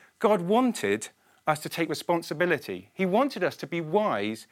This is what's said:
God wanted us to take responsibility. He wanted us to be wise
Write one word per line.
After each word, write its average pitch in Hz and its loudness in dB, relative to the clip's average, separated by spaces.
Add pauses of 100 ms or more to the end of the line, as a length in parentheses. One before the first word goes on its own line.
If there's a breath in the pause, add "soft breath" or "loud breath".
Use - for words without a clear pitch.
(180 soft breath)
God 208 4
wanted 185 2 (380 soft breath)
us 151 0
to - -6
take 165 -2
responsibility. 160 -2
He 190 -2
wanted 214 2
us 143 -2
to - -10
be 170 -4
wise 151 -2